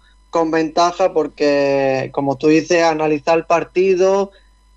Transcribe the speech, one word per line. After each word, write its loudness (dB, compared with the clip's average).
con -2
ventaja 0
porque, 0
como -2
tú -2
dices, 2
analizar 0
el -4
partido, 0